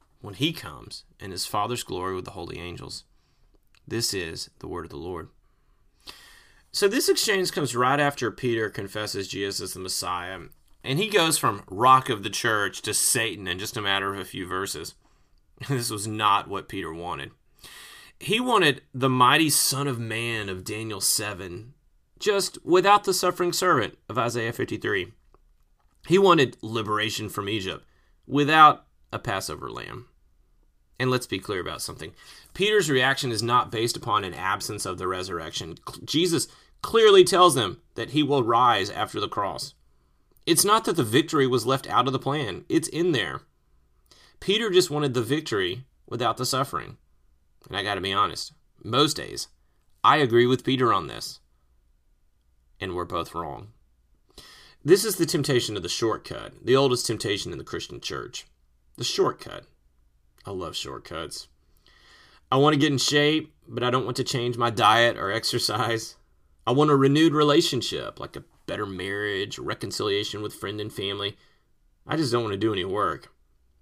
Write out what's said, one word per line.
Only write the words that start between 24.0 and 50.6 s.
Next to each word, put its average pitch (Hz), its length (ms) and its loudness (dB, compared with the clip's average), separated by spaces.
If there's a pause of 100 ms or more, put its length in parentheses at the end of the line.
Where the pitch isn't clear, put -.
of 110 100 -6
Isaiah 113 340 -2
fifty-three. 107 600 -4 (960)
He 180 120 4
wanted 165 420 6
liberation 107 680 -4
from 101 200 -6
Egypt 95 360 -6 (420)
without 147 600 6 (260)
a 110 60 -4
Passover 78 520 -6
lamb. 57 360 -12 (920)
And 127 120 0
let's 127 160 0
be 98 120 -4
clear 95 220 -6
about 85 220 -8
something. 80 300 -12 (420)
Peter's 196 360 2
reaction 131 400 2
is 110 120 -2
not 120 280 2
based 117 260 -2
upon 104 280 -2
an 87 100 -8
absence 98 500 -4
of 92 140 -6
the 92 80 -6
resurrection. 90 720 -8 (120)
Cl-, - 160 -16
Jesus 165 440 0 (340)
clearly 208 400 8
tells 175 320 6
them 101 260 -2 (140)
that 113 160 -6
he 147 120 2
will 139 200 2
rise 113 480 4
after 104 300 -6
the 101 80 -2
cross. 95 460 -6 (680)
It's 160 200 4
not 220 220 4
that 196 100 0
the 143 80 4
victory 139 420 2
was 120 200 2
left 135 220 0
out 120 180 2
of 135 60 -2
the 131 60 0
plan. 131 500 -4
It's - 200 2
in 170 240 0
there. 85 300 -2 (960)
Peter 214 300 0
just 175 200 6
wanted 147 240 -2
the 123 80 0
victory 113 640 -2 (220)
without 117 300 -2
the 131 100 -4
suffering. 90 500 -4 (720)
And 95 80 -8
I 101 60 -2
gotta 98 180 -4
be 98 120 -2
honest, 98 400 -2 (300)
most 143 340 0
days, - 320 -10 (540)
I 135 140 6
agree 120 300 6
with 127 180 2